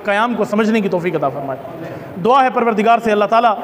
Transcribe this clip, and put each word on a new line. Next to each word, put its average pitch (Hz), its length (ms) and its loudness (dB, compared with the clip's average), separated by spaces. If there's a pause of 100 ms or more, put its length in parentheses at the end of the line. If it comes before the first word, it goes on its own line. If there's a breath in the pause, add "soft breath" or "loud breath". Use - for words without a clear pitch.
क़याम 220 340 0
को 208 120 -2
समझने 220 340 0
की 196 80 -2
तौफीक 175 260 -2
अता 147 140 -2
फरमाए। 135 300 -6 (600 loud breath)
दुआ 240 240 4
है 254 80 2
परवरदिगार 233 500 2
से 226 120 0
अल्लाह 208 160 2
ताला 226 360 2